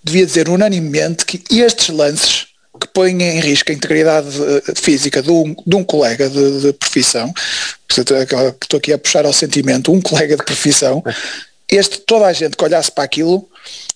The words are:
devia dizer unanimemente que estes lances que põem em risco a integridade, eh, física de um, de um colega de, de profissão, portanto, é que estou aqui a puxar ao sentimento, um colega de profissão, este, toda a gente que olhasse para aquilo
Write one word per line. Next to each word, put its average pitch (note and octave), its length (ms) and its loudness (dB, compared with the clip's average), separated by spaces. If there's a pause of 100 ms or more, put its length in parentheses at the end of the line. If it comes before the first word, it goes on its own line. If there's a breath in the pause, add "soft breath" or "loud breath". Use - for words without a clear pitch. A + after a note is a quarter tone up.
devia F3 240 2
dizer D#3+ 220 0
unanimemente E3 760 0
que - 180 -8 (180)
estes A#3 280 2
lances D3+ 580 -2 (340)
que - 80 -8
põem F#3 340 2
em E3 180 0
risco C#3+ 300 0
a D#3 40 -2
integridade, D#3 540 0
eh, C#3+ 460 -2
física C#3 480 0
de C#3+ 80 -2
um, D#3+ 240 2 (100)
de F3 120 2
um F#3+ 80 0
colega C3+ 440 0
de, C#3 320 0
de C#3 120 2
profissão, B2+ 600 -2 (560 loud breath)
portanto, B2+ 280 0
é C3 100 0
que C3 80 -2 (300)
estou - 140 -2
aqui D3 140 -2
a C#3+ 60 2
puxar D3+ 260 0
ao C#3+ 80 2
sentimento, C3+ 600 0
um F#3+ 100 4
colega D3+ 340 0
de C#3+ 80 -6
profissão, C#3 580 0 (680 loud breath)
este, G3 300 2
toda A3 260 2
a F3+ 60 4
gente D#3 240 -4
que - 80 0
olhasse D#3 260 0
para C#3+ 140 -4
aquilo E3 440 0 (480 loud breath)